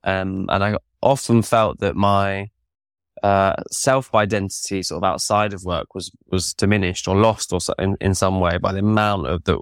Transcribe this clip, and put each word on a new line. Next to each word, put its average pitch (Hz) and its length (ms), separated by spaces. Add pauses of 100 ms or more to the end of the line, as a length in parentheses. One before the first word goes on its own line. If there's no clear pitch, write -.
Um, 95 460
and 98 140
I 104 140 (240)
often 120 400
felt 110 380
that - 160
my, 98 540 (760)
uh, 98 320 (140)
self-identity 107 1120
sort 80 140
of 92 60
outside 104 500
of 90 100
work 87 300
was, 92 180 (160)
was - 260
diminished 98 540
or 95 80
lost 107 360
or 92 80
so, - 200
in, 98 200
in 95 160
some 95 240
way 87 180
by 92 140
the 95 80
amount 104 480
of 80 160
the, 82 180